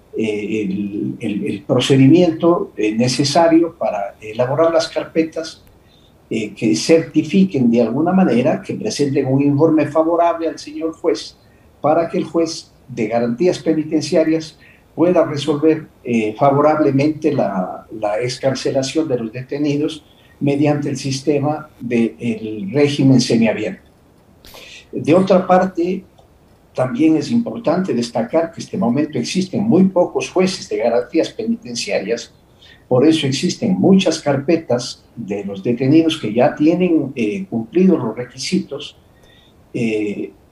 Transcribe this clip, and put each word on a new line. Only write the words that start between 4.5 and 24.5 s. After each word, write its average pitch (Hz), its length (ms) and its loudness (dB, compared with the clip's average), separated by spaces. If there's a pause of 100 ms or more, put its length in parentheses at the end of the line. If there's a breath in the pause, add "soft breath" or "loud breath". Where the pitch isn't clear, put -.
las 151 160 0
carpetas, - 720 -6 (680 soft breath)
eh, 110 240 -4
que - 240 0
certifiquen 160 920 2
de 117 100 4
alguna 143 320 0
manera, 156 480 2
que - 140 -8
presenten 135 520 -2
un 135 140 2
informe 147 460 4
favorable 165 600 0
al 147 120 -6
señor 156 340 -8
juez, - 460 -6 (420 soft breath)
para 160 300 0
que 185 80 -4
el 160 60 -2
juez - 460 -4 (180)
de 117 200 -6
garantías 120 500 0
penitenciarias 160 1000 -2 (360 soft breath)
pueda 170 300 2
resolver, 151 600 -2 (180)
eh, 107 340 -2
favorablemente 147 920 2
la, 98 540 -4 (120)
la 107 220 -2
excarcelación 131 880 -2
de 120 100 0
los 113 140 -8
detenidos 147 720 -4 (360 soft breath)
mediante 143 480 0
el 131 80 -4
sistema 147 720 -4 (120)
del 110 920 -4
régimen 143 480 4
semiabierto. 107 680 0 (1000 loud breath)